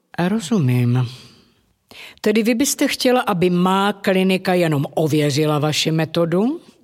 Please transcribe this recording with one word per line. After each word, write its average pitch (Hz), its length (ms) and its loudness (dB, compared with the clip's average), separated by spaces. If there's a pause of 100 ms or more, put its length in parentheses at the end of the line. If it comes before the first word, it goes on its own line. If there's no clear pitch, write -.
(140)
A 175 140 -2
rozumím. 127 800 0 (1120)
Tedy 214 220 2
vy 233 120 2
byste 269 340 -2
chtěla, 254 320 0
aby 185 300 0
má 190 420 2
klinika 190 600 0
jenom 156 400 0
ověřila 151 640 0
vaši 151 320 -2
metodu, 170 720 -2 (240)